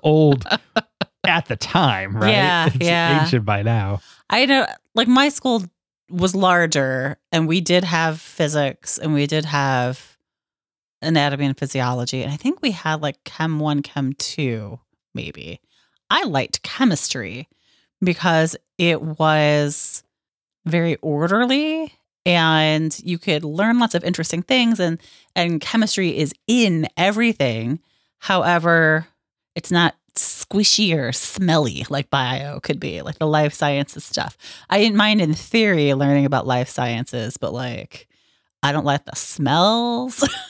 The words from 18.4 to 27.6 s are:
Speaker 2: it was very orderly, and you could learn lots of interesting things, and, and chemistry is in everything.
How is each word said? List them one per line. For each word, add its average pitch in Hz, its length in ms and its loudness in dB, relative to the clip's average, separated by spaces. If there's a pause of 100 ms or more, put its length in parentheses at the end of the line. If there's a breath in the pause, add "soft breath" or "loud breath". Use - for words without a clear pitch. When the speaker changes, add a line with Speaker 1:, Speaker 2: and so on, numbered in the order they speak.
Speaker 2:
it 170 240 2
was 151 1000 0 (600)
very 165 320 0
orderly, 247 960 0 (320)
and 160 800 2
you 175 140 -4
could 165 260 -2
learn 202 360 0
lots 233 160 0
of - 80 -2
interesting 170 400 -4
things, 233 360 2
and, 170 200 0 (360 soft breath)
and 170 240 0
chemistry 202 580 -2
is 147 160 0 (140)
in 202 400 2 (100)
everything. 165 840 0 (400)